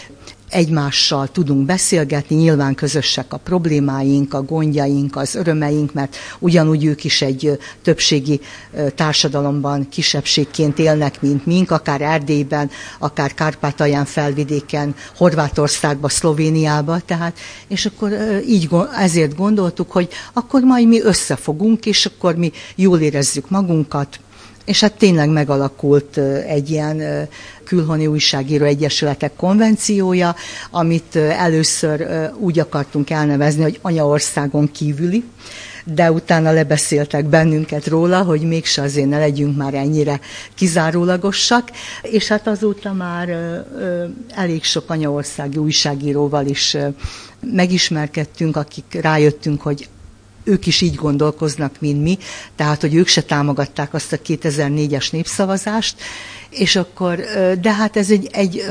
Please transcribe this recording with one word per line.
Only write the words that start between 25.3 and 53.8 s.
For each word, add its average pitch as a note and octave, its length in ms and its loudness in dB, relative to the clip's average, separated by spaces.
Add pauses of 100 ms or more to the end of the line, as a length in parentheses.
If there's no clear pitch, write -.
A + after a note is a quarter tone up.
ö, C#3 180 0
egy C#3+ 340 -2
ilyen, D#3 300 -2
ö, D3 220 -4 (420)
külhoni D#3 440 0
újságíró D3 580 0
egyesületek D3 720 0
konvenciója, F#3+ 1000 2 (360)
amit, E3 440 0
ö, D3+ 140 2
először, D#3+ 720 0
ö, D#3+ 240 -4 (140)
úgy E3+ 200 0
akartunk D3 500 -2
elnevezni, D3 520 2
hogy D#3 200 0
anyaországon D3 880 0
kívüli, E3+ 520 -2 (600)
de E3 260 2
utána D#3+ 400 2
lebeszéltek D3+ 760 2
bennünket D#3 600 2
róla, F3 360 2
hogy D#3+ 180 2
mégse E3 400 -2
azért C#3 280 0
ne D3 100 2
legyünk C#3+ 380 2
már C#3 160 -4
ennyire C#3+ 460 0 (360)
kizárólagosak, F3+ 1160 0 (300)
és - 260 0
hát G#3+ 200 0
azóta G3+ 460 -2
már, F3 360 -4
ö, E3+ 280 -6 (220)
ö, F3 240 -4 (320)
elég F3 280 -2
sok - 260 -2
anyaországi D3 680 -4
újságíróval D3 880 0
is, - 280 -2
ö, C#3+ 140 -2 (520)
megismerkedtünk, E3 1160 -2
akik - 460 -8
rájöttünk, D3+ 600 2
hogy C#3+ 280 -4 (540)
ők G3 220 0
is D#3+ 160 0
így E3 140 0
gondolkoznak, D3 840 -2
mint C#3+ 220 -2
mi, F3 160 2 (380)
tehát, D3+ 260 0
hogy D3+ 140 0
ők E3+ 120 6
se - 140 2
támogatták C#3+ 720 -2